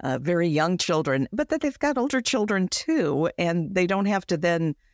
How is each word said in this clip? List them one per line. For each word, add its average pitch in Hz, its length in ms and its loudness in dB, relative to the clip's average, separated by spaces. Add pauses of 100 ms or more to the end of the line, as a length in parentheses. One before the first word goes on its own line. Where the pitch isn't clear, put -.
uh, 131 180 -2
very 170 260 2
young 160 300 2
children, 143 540 0
but 277 180 -2
that 311 120 -2
they've 285 180 -4
got 277 180 0
older 262 240 0
children 208 460 0
too, 165 720 0
and 170 360 0
they 180 140 2
don't 196 180 0
have 196 220 0
to 170 100 -2
then, 165 380 0 (180)